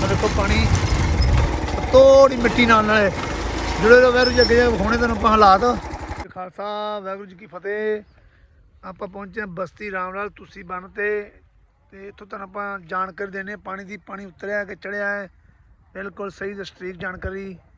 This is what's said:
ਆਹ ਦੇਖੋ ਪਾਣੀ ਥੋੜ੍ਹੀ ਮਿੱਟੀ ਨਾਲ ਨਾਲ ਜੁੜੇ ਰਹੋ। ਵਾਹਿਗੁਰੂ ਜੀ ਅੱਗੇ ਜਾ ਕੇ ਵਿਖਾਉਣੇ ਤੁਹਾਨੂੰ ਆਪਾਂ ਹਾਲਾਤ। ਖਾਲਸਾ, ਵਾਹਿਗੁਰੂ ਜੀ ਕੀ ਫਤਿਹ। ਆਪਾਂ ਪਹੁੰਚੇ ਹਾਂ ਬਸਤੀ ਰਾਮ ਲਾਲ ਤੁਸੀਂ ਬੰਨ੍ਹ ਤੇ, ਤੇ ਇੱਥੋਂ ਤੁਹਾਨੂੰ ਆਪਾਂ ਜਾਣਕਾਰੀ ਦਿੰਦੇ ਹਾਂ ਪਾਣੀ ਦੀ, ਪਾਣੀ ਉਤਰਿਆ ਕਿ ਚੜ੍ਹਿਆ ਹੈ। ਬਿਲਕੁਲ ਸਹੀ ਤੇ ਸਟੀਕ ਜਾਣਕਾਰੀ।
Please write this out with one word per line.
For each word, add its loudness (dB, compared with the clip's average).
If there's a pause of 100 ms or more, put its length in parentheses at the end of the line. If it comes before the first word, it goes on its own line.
ਆਹ 0
ਦੇਖੋ 0
ਪਾਣੀ 2 (1200)
ਥੋੜ੍ਹੀ 8
ਮਿੱਟੀ 2
ਨਾਲ 4
ਨਾਲ 2 (720)
ਜੁੜੇ 8
ਰਹੋ। 6
ਵਾਹਿਗੁਰੂ 2
ਜੀ 4
ਅੱਗੇ 4
ਜਾ 6
ਕੇ 2
ਵਿਖਾਉਣੇ 0
ਤੁਹਾਨੂੰ 0
ਆਪਾਂ 2
ਹਾਲਾਤ। 6 (680)
ਖਾਲਸਾ, -10
ਵਾਹਿਗੁਰੂ -10
ਜੀ -20
ਕੀ -20
ਫਤਿਹ। -6 (840)
ਆਪਾਂ -14
ਪਹੁੰਚੇ -14
ਹਾਂ -8
ਬਸਤੀ -10
ਰਾਮ -6
ਲਾਲ -8
ਤੁਸੀਂ -20
ਬੰਨ੍ਹ -12
ਤੇ, -4 (600)
ਤੇ -20
ਇੱਥੋਂ -20
ਤੁਹਾਨੂੰ -14
ਆਪਾਂ -10
ਜਾਣਕਾਰੀ -8
ਦਿੰਦੇ -10
ਹਾਂ -12
ਪਾਣੀ -14
ਦੀ, -16
ਪਾਣੀ -16
ਉਤਰਿਆ -8
ਕਿ -14
ਚੜ੍ਹਿਆ -8
ਹੈ। -6 (640)
ਬਿਲਕੁਲ -10
ਸਹੀ -10
ਤੇ -12
ਸਟੀਕ -14
ਜਾਣਕਾਰੀ। -10 (200)